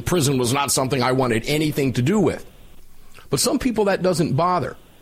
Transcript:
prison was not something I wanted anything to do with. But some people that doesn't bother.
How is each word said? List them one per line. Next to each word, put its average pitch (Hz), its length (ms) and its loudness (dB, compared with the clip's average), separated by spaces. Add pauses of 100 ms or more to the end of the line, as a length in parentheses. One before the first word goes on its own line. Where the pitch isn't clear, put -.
prison 143 340 2
was 120 140 0
not 139 180 0
something 131 320 0
I 127 80 2
wanted 123 360 0
anything 147 480 0
to 127 80 0
do 196 180 2
with. - 260 0 (840)
But 135 120 0
some 311 180 2
people 220 280 0
that 185 160 0
doesn't 170 320 2
bother. 170 420 0 (260)